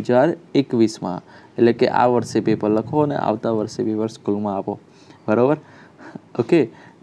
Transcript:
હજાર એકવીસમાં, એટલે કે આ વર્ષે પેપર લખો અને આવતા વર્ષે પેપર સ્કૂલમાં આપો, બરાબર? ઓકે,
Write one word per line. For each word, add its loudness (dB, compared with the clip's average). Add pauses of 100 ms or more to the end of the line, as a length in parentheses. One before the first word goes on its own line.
હજાર 4 (360)
એકવીસમાં, -2 (360)
એટલે 4
કે 2
આ 2
વર્ષે -2
પેપર 0
લખો 0
અને -4
આવતા -2
વર્ષે -6
પેપર -4
સ્કૂલમાં -4
આપો, -8 (480)
બરાબર? 2 (840)
ઓકે, 4 (440)